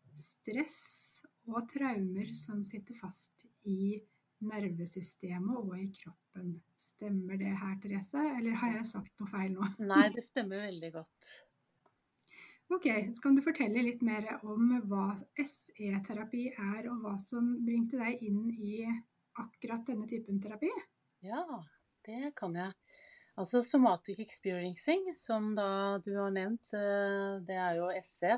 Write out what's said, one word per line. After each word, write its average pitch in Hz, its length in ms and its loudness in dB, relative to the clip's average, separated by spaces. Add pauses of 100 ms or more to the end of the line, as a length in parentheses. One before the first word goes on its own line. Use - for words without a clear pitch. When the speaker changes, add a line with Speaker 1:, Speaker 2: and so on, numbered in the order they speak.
(200)
Speaker 1:
stress - 1000 -6 (240)
og 233 260 -4
traumer 220 640 0
som 208 320 -4
sitter 220 320 -12
fast - 460 -14 (180)
i 196 320 2 (480)
nervesystemet 185 1120 -4
og 196 220 -4
i 196 100 -4 (140)
kroppen. 180 560 -10 (180)
Stemmer 190 640 -4
det 196 160 0
her, 196 240 -2
Therese? 208 560 -2
Eller 233 240 0
har 226 160 2
jeg 226 160 -4
sagt 196 260 -8
noe 202 140 -6
feil 190 240 0
nå? 196 240 0
Speaker 2:
Nei, 196 300 8
det 226 180 -6
stemmer 202 400 -2
veldig 165 320 -8
godt. - 340 -18 (1400)
Speaker 1:
Ok, 302 160 4 (220)
så - 100 -12
kan 277 100 10
du 277 60 10
fortelle 247 480 4
litt 240 160 0
mer 214 300 0 (100)
om 233 400 4
hva 196 300 2 (260)
S - 300 -2 (100)
E-terapi 214 720 -2
er, 214 400 -4
og 233 80 -4
hva 208 160 -4
som 240 380 2 (100)
bringte 233 320 2
deg 240 240 0
inn 214 320 0
i 214 300 -4 (560)
akkurat 233 480 -6
denne 214 240 -2
typen 220 320 0
terapi? 214 240 -2 (560)
Speaker 2:
Ja, 233 220 -4 (580)
det 262 320 -6
kan 170 240 -4
jeg. 185 140 -2 (640)
Altså, 220 240 4
somatic 220 560 6
experiencing, 208 960 0
som 214 400 0
da 196 480 2
du - 140 -8
har 196 180 0
nevnt, 202 400 -2
eh, 202 640 2 (100)
det 185 80 -4
er 180 240 2
jo 175 160 0
S - 220 -8 (100)
E, 202 120 8